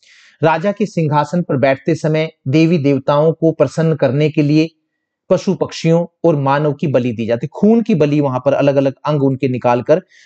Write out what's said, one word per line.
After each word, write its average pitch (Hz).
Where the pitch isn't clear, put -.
राजा 160
के 202
सिंहासन 156
पर 156
बैठते 135
समय 156
देवी 160
देवताओं 147
को 160
प्रसन्न 160
करने 151
के 156
लिए 156
पशु 185
पक्षियों 165
और 165
मानव 143
की 151
बलि 123
दी 110
जाती, 117
खून 226
की 214
बलि 147
वहां 131
पर 139
अलग-अलग 135
अंग 147
उनके 135
निकाल 123
कर 156